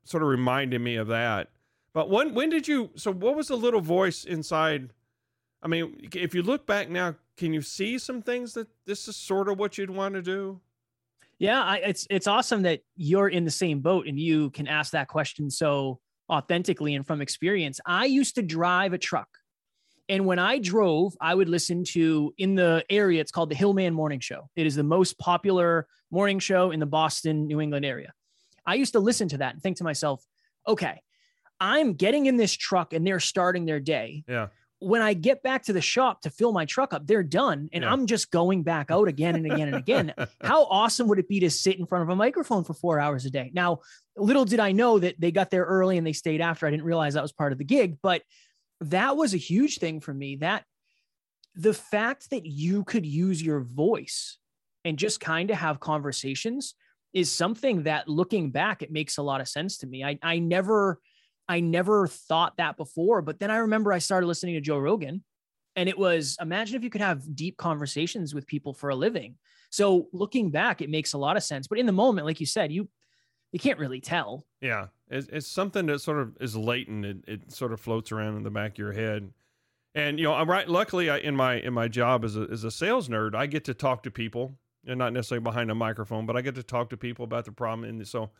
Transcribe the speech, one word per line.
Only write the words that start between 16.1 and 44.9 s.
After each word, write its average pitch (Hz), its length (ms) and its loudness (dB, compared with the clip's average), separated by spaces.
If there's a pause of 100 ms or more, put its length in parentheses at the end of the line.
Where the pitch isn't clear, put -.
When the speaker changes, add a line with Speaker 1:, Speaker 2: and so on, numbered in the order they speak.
Speaker 2:
authentically 165 640 0
and 139 120 -4
from 151 140 -2
experience. 156 640 -2
I 185 220 2
used 277 300 2
to 247 60 0
drive 180 520 2
a 185 40 -2
truck. - 300 -4 (840)
And 196 140 2
when 185 140 2
I 214 200 2
drove, 185 600 2
I 165 140 0
would 185 160 4
listen 175 380 0
to, 160 500 2
in 196 160 2
the 170 340 4
area, 196 320 4
it's 151 100 -4
called 170 200 -2
the 151 40 -4
Hillman 190 380 4
Morning 151 280 -2
Show. 139 360 -10
It 160 100 2
is 147 80 0
the 151 80 2
most 175 360 2
popular 175 680 2 (240)
morning 196 280 2
show 185 320 4
in 156 100 -2
the 151 60 0
Boston, 156 600 0
New 151 140 -2
England 147 240 -2
area. 127 300 -6 (500)
I 180 120 2
used 269 180 2
to 226 60 6
listen 208 280 2
to 143 100 -4
that 131 140 -2
and 147 100 -18
think 185 140 -2
to - 80 -6
myself, 147 400 -2 (420)
"Okay, 214 360 -2 (580)
I'm 233 320 2
getting 226 320 2
in 254 140 4
this 214 160 2
truck - 400 0
and 165 120 0
they're 185 140 2
starting 180 460 0
their 156 140 -2
day. 139 460 -4
Speaker 1:
Yeah. 117 220 -2 (300)
Speaker 2:
When 214 240 2
I 214 100 4
get 208 300 2
back 262 220 -2
to 208 100 0
the 175 80 0
shop 247 400 2
to 156 80 -6
fill 233 220 2
my 175 120 2
truck 254 300 -2
up, 147 120 -6
they're 202 160 4
done. 160 520 0
And 170 100 -2
Speaker 1:
Yeah. 190 80 2
Speaker 2:
I'm 262 140 2
just 208 240 0
going 180 320 4
back 151 280 -2
out 190 180 4
again 160 280 0
and 160 80 -2
again 151 240 0
and 139 80 -2
again. 180 400 0
Speaker 1:
<laughs> - 240 -8
Speaker 2:
How 311 240 6
awesome 220 440 4
would 208 100 6
it 185 100 2
be 202 120 0
to 175 100 4
sit 185 280 2
in 180 60 -4
front 175 200 0
of 156 40 0
a 180 80 0
microphone 220 480 2
for - 80 -6
four 165 260 0
hours 143 280 0
a 139 40 -6
day?" 127 220 -6
Now, 175 280 0 (360)
little 233 300 6
did 208 120 4
I 202 140 4
know 226 260 6